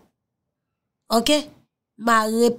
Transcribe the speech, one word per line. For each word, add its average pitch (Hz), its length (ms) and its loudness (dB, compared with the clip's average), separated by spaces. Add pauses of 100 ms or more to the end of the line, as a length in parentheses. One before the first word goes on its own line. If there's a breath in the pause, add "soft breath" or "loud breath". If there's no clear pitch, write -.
(1120)
Ok? 233 220 0 (680)
Mare 226 580 0